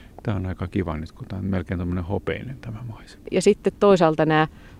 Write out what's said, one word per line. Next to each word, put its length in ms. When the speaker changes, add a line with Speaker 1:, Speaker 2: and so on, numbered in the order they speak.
Speaker 1:
Tää 120
on 120
aika 200
kiva 300
nyt, 160
kun 140
tää 120
on 60
melkein 340
tommonen 260
hopeinen 560
tämä 180
maisema. 420
Speaker 2:
Ja 120
sitten 380
toisaalta 460
nää 220